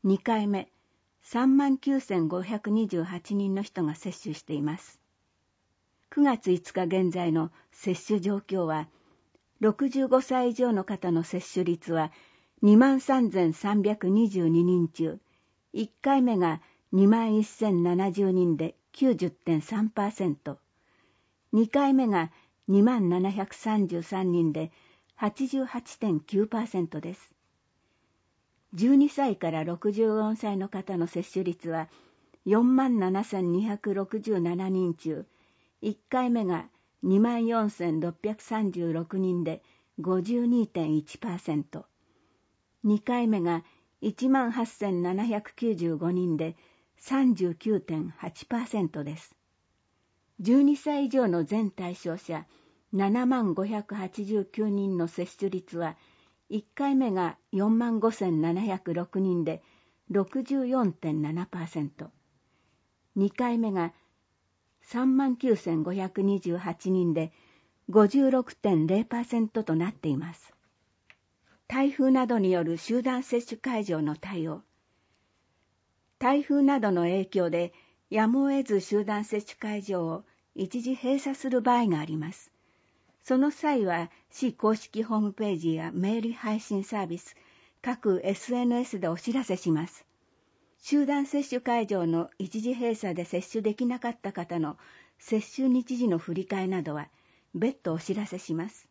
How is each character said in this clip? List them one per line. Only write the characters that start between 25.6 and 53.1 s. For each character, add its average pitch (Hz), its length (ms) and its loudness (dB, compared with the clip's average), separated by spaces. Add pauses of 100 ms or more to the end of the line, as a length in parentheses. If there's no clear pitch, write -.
八 - 340 -12
点 175 220 0
九 208 260 0
パ 226 120 -4
ー 226 80 -4
セ 185 120 -4
ン 170 80 -2
ト 156 140 -10
で 175 140 -10
す。 - 200 -20 (1400)
十 233 220 4
二 285 140 6
歳 262 260 0
か 165 160 -4
ら 160 140 -4
六 170 260 -2
十 214 120 0
四 214 340 0
歳 208 180 -4
の 196 140 -4
方 190 280 -8
の 170 100 0
接 175 220 -6
種 190 140 -4
率 170 260 -6
は、 160 200 -6 (560)
四 240 320 4
万 254 220 2
七 190 260 0
千 180 260 -2
二 190 140 2
百 208 280 -4
六 196 280 -4
十 208 180 0
七 175 300 -2
人 185 240 0
中、 160 320 -6 (560)
一 214 180 -4 (100)
回 254 220 0
目 226 140 0
が 170 240 -2 (340)
二 190 160 4
万 233 260 2
四 226 240 0
千 165 300 -2
六 170 240 -4
百 214 180 -4
三 214 300 -2
十 170 200 -2
六 165 280 -4
人 180 240 0
で 160 180 -6 (380)
五 185 220 0
十 240 260 0
二 240 200 2
点 156 280 -2
一 151 240 -4
パ 233 100 -8
ー 180 80 -6
セ 156 180 -4
ン 143 80 -2
ト、 - 220 -14 (960)
二 208 180 2
回 240 260 -2
目 214 120 2
が 170 240 -2 (380)
一 240 280 -2
万 254 220 2
八 226 140 -2
千 190 380 -4
七 185 220 -2
百 208 300 -4
九 226 200 -2
十 165 200 -2
五 160 140 -2
人 180 280 0
で 160 180 -4 (420)
三 262 380 2
十 175 180 0
九 208 280 -2
点 160 360 -4
八 - 300 -14
パ 233 120 -4
ー 247 80 -6
セ 214 140 -2
ン 160 80 -2
ト 151 140 -8
で 151 140 -10
す。 - 180 -20 (1040)
十 240 240 4
二 285 120 6
歳 285 300 -2
以 233 40 -4
上 247 180 2
の 175 160 0
全 208 260 -2
対 180 240 -8
象 175 240 -8
者 160 300 -10 (440)
七 208 360 2